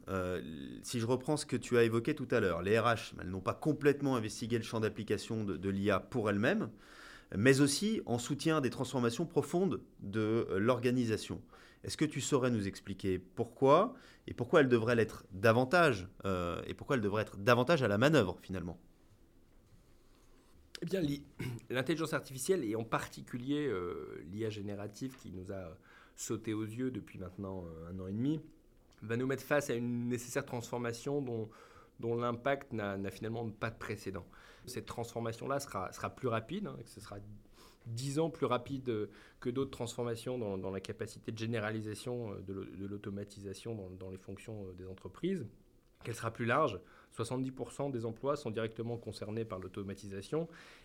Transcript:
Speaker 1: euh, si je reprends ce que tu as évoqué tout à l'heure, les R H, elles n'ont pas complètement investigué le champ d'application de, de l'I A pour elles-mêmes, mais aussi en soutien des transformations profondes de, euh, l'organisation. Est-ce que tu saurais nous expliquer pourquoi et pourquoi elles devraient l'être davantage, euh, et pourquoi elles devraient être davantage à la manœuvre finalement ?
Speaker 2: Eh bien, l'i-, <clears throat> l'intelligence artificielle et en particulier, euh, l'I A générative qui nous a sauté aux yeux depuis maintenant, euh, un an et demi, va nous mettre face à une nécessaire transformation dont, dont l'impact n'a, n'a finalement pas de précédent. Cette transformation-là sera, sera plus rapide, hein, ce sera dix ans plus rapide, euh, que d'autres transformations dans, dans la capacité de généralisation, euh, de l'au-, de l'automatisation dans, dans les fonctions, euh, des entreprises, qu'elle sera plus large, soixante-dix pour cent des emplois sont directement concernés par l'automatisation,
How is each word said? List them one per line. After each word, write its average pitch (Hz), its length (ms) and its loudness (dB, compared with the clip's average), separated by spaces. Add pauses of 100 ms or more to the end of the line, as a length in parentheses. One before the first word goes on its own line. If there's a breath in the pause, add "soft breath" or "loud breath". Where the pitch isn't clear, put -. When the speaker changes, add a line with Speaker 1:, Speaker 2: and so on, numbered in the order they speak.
Speaker 1:
euh, 90 320 0 (400)
si - 180 -4
je 110 60 0
reprends 127 320 2
ce - 80 -4
que - 100 -2
tu 120 220 2
as 117 60 10
évoqué 117 320 4
tout 127 160 -6
à 123 80 6
l'heure, 87 240 2
les 104 160 6
R 110 80 4
H, 113 340 0
elles 90 80 -6
n'ont 92 120 -4
pas 107 120 0
complètement 139 640 4
investigué 110 420 0
le 110 60 -2
champ 117 160 -4
d'application 110 640 -2
de, 95 100 0
de 87 140 -2
l'I 98 220 2
A 95 80 6
pour 107 300 0
elles-mêmes, 127 400 2 (640 loud breath)
mais 131 260 6
aussi 196 440 2
en 120 140 0
soutien 156 420 0
des 123 80 2
transformations 120 560 0
profondes 160 560 2 (200)
de, 107 480 2
euh, 95 100 2
l'organisation. 120 800 2 (420 loud breath)
Est-ce - 140 -6
que 156 80 4
tu 147 160 -2
saurais 127 300 4
nous 104 160 2
expliquer 95 500 -2
pourquoi 139 760 4 (320 loud breath)
et - 60 -6
pourquoi 151 280 6
elles 131 80 6
devraient 120 260 6
l'être 110 360 2
davantage, 117 760 6 (180)
euh, 87 420 0
et 92 80 -6
pourquoi - 200 -2
elles 120 60 2
devraient 104 220 2
être 98 140 -8
davantage 123 440 6
à 123 60 4
la 101 100 4
manœuvre 120 440 6
finalement ? 87 380 -6 (2000)
Speaker 2:
Eh - 40 -4
bien, 185 160 0
l'i-, 143 220 0 (240)
<clears throat> 117 220 -8
l'intelligence 151 440 2
artificielle 135 500 0
et 107 120 0
en 113 80 0
particulier, 139 840 -2
euh, 87 640 -4
l'I 107 140 -2
A 110 40 0
générative 104 680 -6
qui 95 140 -14
nous 92 200 -8
a 92 260 -8 (380 loud breath)
sauté 110 380 -4
aux 107 120 -4
yeux 123 260 -4
depuis - 280 -10
maintenant, 95 460 -8
euh, 82 260 -12
un 92 80 -6
an 92 80 -6
et 95 60 -4
demi, 143 280 0 (600)
va 110 160 -2
nous 131 100 0
mettre 135 160 -2
face 143 260 2
à 127 40 0
une 120 340 -2
nécessaire 123 380 -2
transformation 120 760 -4
dont, 117 280 -4 (500 loud breath)
dont 117 160 0
l'impact 120 580 0
n'a, 101 220 -2
n'a 98 140 -2
finalement 113 400 -4
pas 113 220 -4
de 113 60 -12
précédent. 98 480 -8 (400 loud breath)
Cette 110 200 -8
transformation-là 117 760 -4
sera, 95 320 -6
sera - 180 -6
plus 123 200 -4
rapide, 147 380 -2
hein, 135 180 -10
ce - 160 -16
sera - 160 -12 (680 loud breath)
dix 131 340 -4
ans 160 100 2
plus - 160 -2
rapide, 127 420 -2
euh, 107 200 0 (340 loud breath)
que 131 80 -2
d'autres 135 220 0
transformations 120 640 -4
dans, 101 200 -2
dans 95 140 -4
la 95 80 -4
capacité - 540 -8
de 110 40 -8
généralisation, 110 920 -4
euh, 95 80 -8
de 95 140 -8
l'au-, 95 100 -6
de 98 220 -10
l'automatisation 101 920 -8
dans, 95 140 -8
dans 95 200 -12
les 95 80 -8
fonctions, 101 480 -10
euh, 92 120 -10
des 92 100 -12
entreprises, 131 580 -4 (600)
qu'elle 117 100 -6
sera 113 160 -4
plus 120 140 -4
large, 120 340 4 (320 loud breath)
soixante-dix 131 400 -4
pour 123 220 -8
cent 143 160 -2
des 120 160 -2
emplois 131 320 -2
sont 117 140 -4
directement 113 440 -4
concernés 107 480 -6
par 101 160 -6
l'automatisation, 98 880 -6 (380 loud breath)